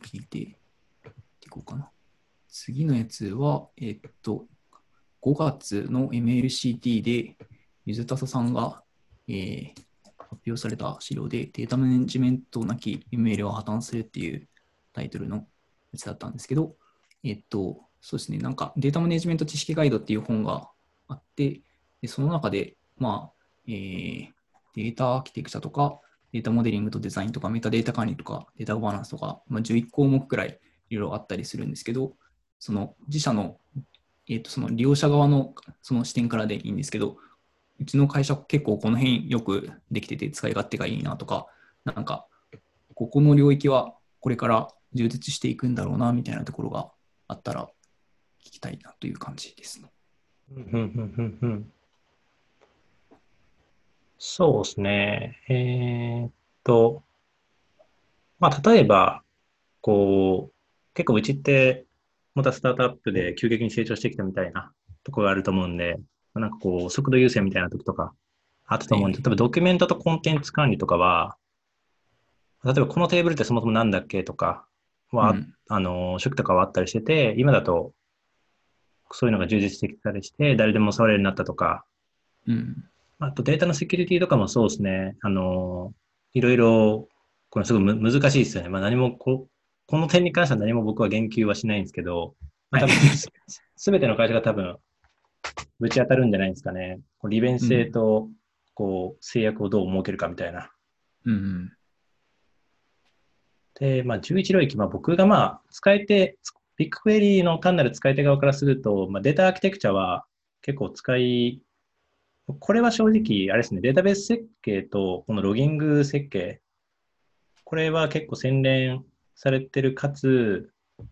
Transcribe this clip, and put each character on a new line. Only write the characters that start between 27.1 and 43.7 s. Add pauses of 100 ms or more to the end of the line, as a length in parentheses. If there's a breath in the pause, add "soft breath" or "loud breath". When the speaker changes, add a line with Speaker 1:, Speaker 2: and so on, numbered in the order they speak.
Speaker 1:
イ
ン
と
か、
メ
タ
デ
ー
タ
管
理
と
か、 (100)
デ
ー
タ
ガ
バ
ナ
ン
ス
と
か、
ま
あ、
十
一
項
目
く
ら
い (300)
い
ろ
い
ろ
あ
っ
た
り
す
る
ん
で
す
け
ど、 (420)
そ
の (120)
自
社
の、 (640)
え
ー
と、
そ
の
利
用
者
側
の (260)
そ
の
視
点
か
ら
で
い
い
ん
で
す
け
ど、 (640 soft breath)
う
ち
の
会
社
結
構
こ
の
辺
よ
く (200)
で
き
て
て
使
い
勝
手
が
い
い
な
と
か、 (380 soft breath)
な
ん
か、 (680)
こ
こ
の
領
域
は (240)